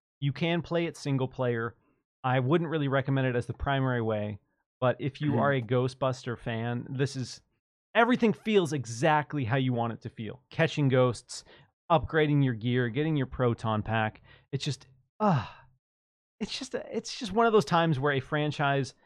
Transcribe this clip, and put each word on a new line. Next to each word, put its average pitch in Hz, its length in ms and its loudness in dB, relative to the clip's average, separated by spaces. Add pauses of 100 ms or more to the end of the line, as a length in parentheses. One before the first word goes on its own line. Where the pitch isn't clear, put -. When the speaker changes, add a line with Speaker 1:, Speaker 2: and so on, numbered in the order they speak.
(200)
Speaker 1:
You 139 140 -2
can 170 300 -2
play 170 240 -2
it - 100 -10
single 135 300 -2
player. 120 480 -4 (480)
I 127 160 2
wouldn't 147 320 2
really 147 160 0
recommend 135 400 0
it 123 80 0
as 120 100 -2
the 117 80 -8
primary 131 480 0
way, 107 380 -2 (420)
but 127 160 2
if 139 240 -6
you 147 120 0
Speaker 2:
Mm-hmm. 131 60 2
Speaker 1:
are 139 140 2
a 135 80 0
Ghostbuster 127 800 -2
fan, 120 500 -6
this 131 260 -2
is, 127 260 -8 (520)
everything 233 400 4
feels 190 400 2
exactly 143 680 0
how 120 140 0
you 131 140 0
want 117 220 -2
it - 80 -16
to 117 80 -10
feel. - 400 -12
Catching 151 400 2
ghosts, 127 540 2 (480)
upgrading 151 520 2
your 127 120 2
gear, 120 340 0
getting 151 260 -2
your 131 120 0
proton 113 560 0
pack. 110 400 -2 (280)
It's 135 140 -4
just, - 220 -6 (320)
ah, 165 440 0 (760)
it's - 180 -8
just, - 160 -12
it's - 460 -8
just 190 140 -8
one 233 120 4
of 226 80 4
those 214 120 6
times 165 340 2
where 143 140 2
a 135 60 0
franchise 143 760 -2 (100)